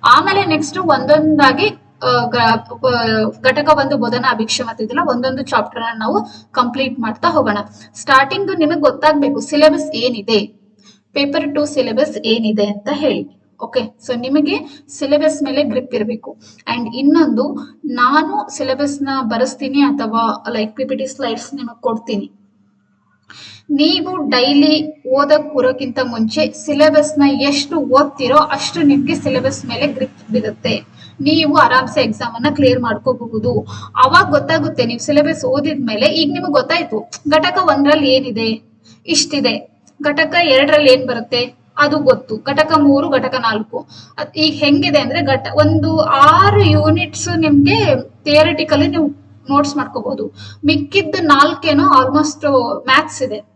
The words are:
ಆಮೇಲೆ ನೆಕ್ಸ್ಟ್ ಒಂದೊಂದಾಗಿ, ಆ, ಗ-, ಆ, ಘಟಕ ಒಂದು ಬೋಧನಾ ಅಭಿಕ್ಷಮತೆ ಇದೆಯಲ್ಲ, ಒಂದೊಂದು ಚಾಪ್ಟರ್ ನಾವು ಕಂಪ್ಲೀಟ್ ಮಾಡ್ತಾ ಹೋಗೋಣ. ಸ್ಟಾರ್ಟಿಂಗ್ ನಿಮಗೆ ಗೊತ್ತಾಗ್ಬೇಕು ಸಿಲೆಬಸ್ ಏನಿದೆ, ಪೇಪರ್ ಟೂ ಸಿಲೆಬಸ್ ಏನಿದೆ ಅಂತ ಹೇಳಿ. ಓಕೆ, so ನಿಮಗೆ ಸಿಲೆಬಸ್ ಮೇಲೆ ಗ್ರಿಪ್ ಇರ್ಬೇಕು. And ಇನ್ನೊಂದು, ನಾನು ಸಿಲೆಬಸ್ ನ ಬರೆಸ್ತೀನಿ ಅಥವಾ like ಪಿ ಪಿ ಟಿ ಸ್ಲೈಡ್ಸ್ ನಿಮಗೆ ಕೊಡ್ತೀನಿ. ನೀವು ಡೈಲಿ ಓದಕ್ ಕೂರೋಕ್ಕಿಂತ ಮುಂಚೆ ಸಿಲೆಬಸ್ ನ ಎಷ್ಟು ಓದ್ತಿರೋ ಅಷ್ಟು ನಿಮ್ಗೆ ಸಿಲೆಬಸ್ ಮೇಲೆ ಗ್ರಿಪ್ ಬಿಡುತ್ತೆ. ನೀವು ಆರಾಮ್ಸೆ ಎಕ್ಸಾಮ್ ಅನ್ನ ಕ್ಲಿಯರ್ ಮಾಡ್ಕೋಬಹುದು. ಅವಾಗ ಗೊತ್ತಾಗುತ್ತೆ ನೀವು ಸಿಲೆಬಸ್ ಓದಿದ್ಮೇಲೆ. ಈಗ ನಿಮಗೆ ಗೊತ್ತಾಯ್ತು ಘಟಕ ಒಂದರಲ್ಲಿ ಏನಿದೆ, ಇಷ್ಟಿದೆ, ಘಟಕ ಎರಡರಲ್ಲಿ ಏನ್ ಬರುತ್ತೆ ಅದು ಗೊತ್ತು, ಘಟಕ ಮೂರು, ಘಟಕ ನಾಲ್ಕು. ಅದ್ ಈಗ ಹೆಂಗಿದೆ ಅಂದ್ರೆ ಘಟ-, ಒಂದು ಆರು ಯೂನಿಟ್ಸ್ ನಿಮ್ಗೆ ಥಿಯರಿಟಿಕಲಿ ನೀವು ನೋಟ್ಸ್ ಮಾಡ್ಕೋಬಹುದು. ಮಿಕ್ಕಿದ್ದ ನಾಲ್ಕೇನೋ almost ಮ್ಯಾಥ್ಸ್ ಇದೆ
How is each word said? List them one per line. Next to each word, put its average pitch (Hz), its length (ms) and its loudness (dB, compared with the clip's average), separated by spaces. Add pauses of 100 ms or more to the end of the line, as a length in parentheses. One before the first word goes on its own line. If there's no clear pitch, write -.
ಆಮೇಲೆ 392 420 4
ನೆಕ್ಸ್ಟ್ 311 320 -4
ಒಂದೊಂದಾಗಿ, 302 880 2 (340)
ಆ, 247 220 0
ಗ-, 233 640 -2
ಆ, 226 360 0 (180)
ಘಟಕ 285 280 0 (100)
ಒಂದು 277 180 0
ಬೋಧನಾ 240 340 -2
ಅಭಿಕ್ಷಮತೆ 226 540 -4
ಇದೆಯಲ್ಲ, 285 260 -2
ಒಂದೊಂದು 262 320 -2
ಚಾಪ್ಟರ್ 233 560 -4
ನಾವು 214 260 -2 (280)
ಕಂಪ್ಲೀಟ್ 254 480 -4
ಮಾಡ್ತಾ 220 280 -4
ಹೋಗೋಣ. 214 300 0 (360)
ಸ್ಟಾರ್ಟಿಂಗ್ 330 640 0
ನಿಮಗೆ 311 220 0
ಗೊತ್ತಾಗ್ಬೇಕು 285 600 2
ಸಿಲೆಬಸ್ 294 540 2
ಏನಿದೆ, 226 520 -2 (680)
ಪೇಪರ್ 285 420 -2
ಟೂ 294 100 0
ಸಿಲೆಬಸ್ 254 600 -2
ಏನಿದೆ 214 420 0
ಅಂತ 208 260 -8
ಹೇಳಿ. 285 420 -4 (280)
ಓಕೆ, - 180 -4
so 240 400 -8
ನಿಮಗೆ 294 680 -4
ಸಿಲೆಬಸ್ 294 540 0
ಮೇಲೆ 269 200 -2
ಗ್ರಿಪ್ 247 320 -4
ಇರ್ಬೇಕು. 220 420 -6 (400)
And 233 180 -8
ಇನ್ನೊಂದು, 285 600 2 (300)
ನಾನು 302 720 0
ಸಿಲೆಬಸ್ 285 460 -4
ನ 269 60 -4 (120)
ಬರೆಸ್ತೀನಿ 262 600 -2
ಅಥವಾ 226 720 0
like 214 220 -4
ಪಿ 262 100 -6
ಪಿ 262 120 -4
ಟಿ - 100 -6
ಸ್ಲೈಡ್ಸ್ 233 480 -8
ನಿಮಗೆ 240 260 -12
ಕೊಡ್ತೀನಿ. 226 520 -6 (1400)
ನೀವು 320 600 0
ಡೈಲಿ 285 720 2 (140)
ಓದಕ್ 294 360 2
ಕೂರೋಕ್ಕಿಂತ 254 500 -2
ಮುಂಚೆ 226 500 -2
ಸಿಲೆಬಸ್ 302 680 2
ನ 285 80 4
ಎಷ್ಟು 285 500 0
ಓದ್ತಿರೋ 262 600 0
ಅಷ್ಟು 311 460 0
ನಿಮ್ಗೆ 285 320 2
ಸಿಲೆಬಸ್ 262 500 -4
ಮೇಲೆ 247 220 -4
ಗ್ರಿಪ್ - 460 -8
ಬಿಡುತ್ತೆ. 214 440 -4 (440)
ನೀವು 302 360 2
ಆರಾಮ್ಸೆ 254 440 2
ಎಕ್ಸಾಮ್ 233 340 -4
ಅನ್ನ 277 200 -2
ಕ್ಲಿಯರ್ 254 260 2
ಮಾಡ್ಕೋಬಹುದು. 220 800 -4 (440)
ಅವಾಗ 330 260 4
ಗೊತ್ತಾಗುತ್ತೆ 294 540 0
ನೀವು 233 140 -4
ಸಿಲೆಬಸ್ 294 460 0
ಓದಿದ್ಮೇಲೆ. 262 640 -2
ಈಗ 311 260 0
ನಿಮಗೆ 311 200 -4
ಗೊತ್ತಾಯ್ತು 262 580 -2 (180)
ಘಟಕ 339 340 2
ಒಂದರಲ್ಲಿ 285 480 2
ಏನಿದೆ, 220 680 -2 (280)
ಇಷ್ಟಿದೆ, - 720 -4 (240)
ಘಟಕ 311 400 -2
ಎರಡರಲ್ಲಿ 285 500 4
ಏನ್ - 160 2
ಬರುತ್ತೆ 240 500 -6 (220)
ಅದು 294 180 2
ಗೊತ್ತು, - 380 0
ಘಟಕ 302 420 -2
ಮೂರು, 285 320 4
ಘಟಕ 254 240 -2
ನಾಲ್ಕು. 226 540 -4 (300)
ಅದ್ 302 180 -10
ಈಗ 302 280 0
ಹೆಂಗಿದೆ 294 340 2
ಅಂದ್ರೆ 302 240 -2
ಘಟ-, 269 320 -2
ಒಂದು 302 460 2
ಆರು 381 600 4
ಯೂನಿಟ್ಸ್ 320 760 2
ನಿಮ್ಗೆ 294 640 4 (220)
ಥಿಯರಿಟಿಕಲಿ 302 600 2
ನೀವು 302 200 0 (440)
ನೋಟ್ಸ್ 285 260 0
ಮಾಡ್ಕೋಬಹುದು. - 560 -6 (340)
ಮಿಕ್ಕಿದ್ದ 311 540 0
ನಾಲ್ಕೇನೋ 302 600 2
almost 285 640 2 (360)
ಮ್ಯಾಥ್ಸ್ 277 380 0
ಇದೆ 214 160 -6 (160)